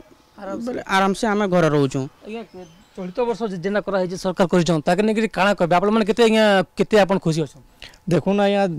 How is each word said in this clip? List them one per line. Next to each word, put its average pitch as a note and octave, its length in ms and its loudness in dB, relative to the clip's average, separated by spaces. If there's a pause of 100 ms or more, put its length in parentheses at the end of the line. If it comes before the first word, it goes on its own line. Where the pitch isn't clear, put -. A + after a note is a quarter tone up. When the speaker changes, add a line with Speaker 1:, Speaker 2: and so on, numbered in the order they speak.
(380)
Speaker 1:
ଆରାମସେ। G3+ 280 -10
Speaker 2:
ବୋଲେ B3 200 -8
ଆରାମସେ G3 400 0
ଆମେ G#3 200 0
ଘରେ F3 220 4
ରହୁଛୁ। C#3+ 320 0 (180)
Speaker 1:
ଆଜ୍ଞା, A3 240 -14 (480)
ଚଳିତ F3+ 300 -12
ବର୍ଷ A#3 220 -2
ଯେ-, F#3+ 200 -6
ଯେନ୍ଟା G3+ 180 -2
କରାହେଇଛି, F#3 380 -4
ସରକାର F#3 280 -2
କରିଛନ୍, E3 360 2
ତାକେ F3+ 200 0
ନେଇକରି A3 280 0
କାଣା G3 240 0
କହିବେ? E3+ 220 0
ଆପଣମାନେ G#3 280 2
କେତେ, G#3+ 200 0
ଆଜ୍ଞା, A3 200 4 (300)
କେତେ G#3+ 240 0
ଆପଣ F#3+ 200 4
ଖୁସି E3 240 -2
ଅଛନ୍? C3 200 -10 (460)
Speaker 3:
ଦେଖୁନ୍ F#3 320 0
ଆଜ୍ଞା, G3+ 220 2 (160)